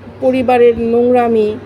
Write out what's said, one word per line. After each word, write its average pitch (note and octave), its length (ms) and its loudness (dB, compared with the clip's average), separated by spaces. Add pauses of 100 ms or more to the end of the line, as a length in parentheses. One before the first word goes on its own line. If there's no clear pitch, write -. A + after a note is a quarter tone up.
(220)
পরিবারের B3 580 2
নোংরামি, A#3 760 0 (100)